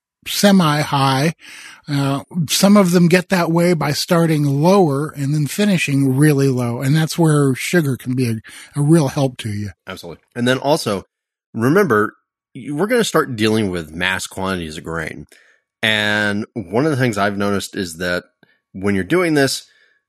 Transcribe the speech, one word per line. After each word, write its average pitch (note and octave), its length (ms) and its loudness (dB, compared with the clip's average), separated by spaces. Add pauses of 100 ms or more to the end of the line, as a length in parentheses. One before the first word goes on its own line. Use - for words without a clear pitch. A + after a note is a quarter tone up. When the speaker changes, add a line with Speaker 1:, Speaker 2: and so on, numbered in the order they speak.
(260)
Speaker 1:
semi-high. D3 1080 2 (520)
Uh, C#3 360 -2 (260)
some G3+ 300 4
of F3+ 140 4
them F3 160 4
get F3+ 200 2
that E3+ 220 0
way E3+ 240 2
by D3 180 -2
starting E3 520 0
lower D3 640 2
and C#3+ 240 -4
then D3+ 120 0
finishing C#3 720 0
really C#3 320 4
low. B2 320 -2
And C#3 160 2
that's D#3 220 -2
where D3 360 2
sugar C#3 440 -2
can B2+ 180 -6
be B2 140 0
a, A2+ 40 -2 (400)
a C#3+ 60 -4
real D3 280 4
help C3+ 320 -2
to A2 100 -8
you. G2+ 220 -8 (140)
Speaker 2:
Absolutely. F2 380 -16 (100)
And A#2+ 140 0
then C3 80 2
also, B2 480 -2 (480)
remember, A#2+ 640 2 (380)
y-, B2+ 160 -14
we're D3+ 160 -4
gonna A#3 180 0
start D3+ 320 -2
dealing G#2+ 340 0
with D#2+ 240 -8
mass F2+ 320 -4
quantities F2+ 520 -6
of C#2+ 60 -16
grain. D#2 420 -10 (560)
And G#2+ 720 -2
one A#2+ 320 -2
of D#3+ 40 0
the C#3 60 -2
things A#2+ 220 0
I've G2+ 180 0
noticed G2+ 400 -4
is E2 220 -8
that F2+ 260 -4 (480)
when G2+ 220 -2
you're F#2+ 100 -2
doing E3 300 0
this, C#3 340 0 (400)